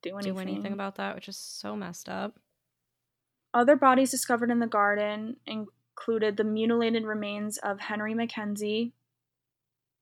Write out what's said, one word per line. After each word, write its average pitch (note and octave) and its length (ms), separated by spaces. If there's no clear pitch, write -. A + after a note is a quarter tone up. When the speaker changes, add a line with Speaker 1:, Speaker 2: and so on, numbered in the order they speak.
Speaker 1:
Do E3+ 80
Speaker 2:
do G3 80
anything F#3+ 300
Speaker 1:
anything. G3+ 240
Speaker 2:
about G3 240
that, G3 180
which F#3+ 140
is G3 100
so - 380
messed F3+ 320
up. F#3+ 300
Speaker 1:
Other A#3+ 220
bodies C4 340
discovered A#3+ 400
in A#3+ 80
the A#3 80
garden G#3 800
in-, G#3+ 220
included G#3+ 400
the A3 80
mutilated A3+ 600
remains G#3 540
of G3+ 220
Henry G#3+ 340
Mackenzie, A3 800